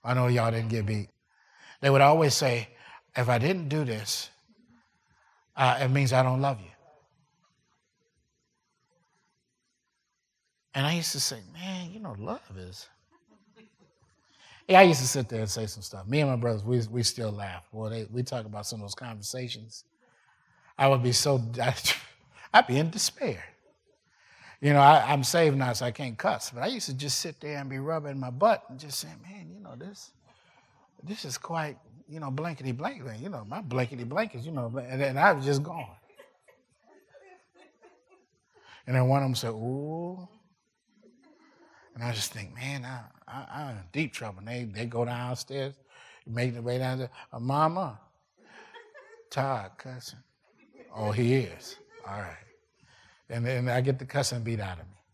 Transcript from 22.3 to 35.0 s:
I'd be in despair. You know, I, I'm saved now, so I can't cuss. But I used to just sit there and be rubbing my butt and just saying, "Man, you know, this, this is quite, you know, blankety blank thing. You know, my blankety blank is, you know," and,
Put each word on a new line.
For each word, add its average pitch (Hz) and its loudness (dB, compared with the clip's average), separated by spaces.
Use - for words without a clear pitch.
I'd - 8
be 127 2
in 160 2
despair. 190 -4
You 143 6
know, 143 10
I, 139 10
I'm 139 2
saved 156 4
now, 127 0
so 123 -4
I 120 0
can't 120 -8
cuss. - -2
But 120 -6
I 185 -2
used 240 -6
to 139 -6
just 135 -4
sit 160 -10
there 147 -8
and 135 -8
be 131 -6
rubbing 147 -6
my 127 -6
butt 190 2
and 131 -16
just 143 -10
saying, 160 -12
"Man, 180 -18
you 208 -20
know, 135 -18
this, 185 -18
this 196 -10
is 131 -8
quite, 156 -6
you 156 -14
know, 143 -8
blankety 135 -6
blank 165 -8
thing. 113 -12
You 190 -10
know, 120 -10
my 160 -10
blankety 127 -4
blank 175 -4
is, 120 -10
you 160 -10
know," 123 -6
and, 131 -6